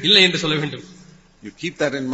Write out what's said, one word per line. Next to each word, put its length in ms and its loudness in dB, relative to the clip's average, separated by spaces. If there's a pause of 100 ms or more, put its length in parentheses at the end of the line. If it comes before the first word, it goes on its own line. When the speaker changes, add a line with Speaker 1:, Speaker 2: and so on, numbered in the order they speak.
Speaker 1:
இல்லை 140 6
என்று 160 2
சொல்ல 180 -2
வேண்டும். 280 -6 (640)
Speaker 2:
You 60 -14 (100)
keep 200 -8
that 160 0
in 140 -6